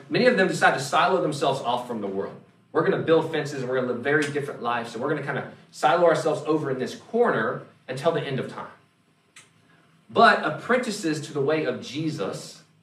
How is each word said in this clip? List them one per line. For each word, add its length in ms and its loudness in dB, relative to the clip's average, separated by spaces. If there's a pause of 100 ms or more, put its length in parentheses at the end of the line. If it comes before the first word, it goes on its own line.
many 160 2
of 100 6
them 120 4
decide 260 4
to 60 -2
silo 420 2
themselves 400 0
off 260 -2
from 140 -6
the 60 -6
world. 260 -6 (380)
"We're 120 2
gonna 200 2
build 280 4
fences 300 -4
and 80 -6
we're 60 -2
gonna 180 0
live 60 -6
very 240 2
different 400 -4
lives. 280 -4
So 60 -10
we're 120 -4
gonna 120 -2
kinda 300 -6 (180)
silo 380 2
ourselves 400 2
over 240 0
in 80 -4
this 160 -6
corner 680 -2 (260)
until 240 -2
the 100 0
end 180 -4
of 120 -8
time." 220 -14 (1400)
But 340 6
apprentices 800 -2
to 120 -12
the 80 -2
way 240 0
of 180 -4
Jesus 800 -6 (200)